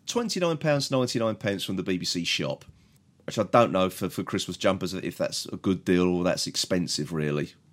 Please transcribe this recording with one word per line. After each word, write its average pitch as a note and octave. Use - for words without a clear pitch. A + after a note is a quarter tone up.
twenty-nine F3+
pounds D3
ninety-nine A#2+
from G2+
the F#2
B F#2
B F2+
C E2+
shop, -
which -
I G#2+
don't A2
know F#2
for, F#2
for -
Christmas F#2+
jumpers F#2
if -
that's -
a -
good F#2
deal F2+
or F2+
that's -
expensive. D#2+
Really, D2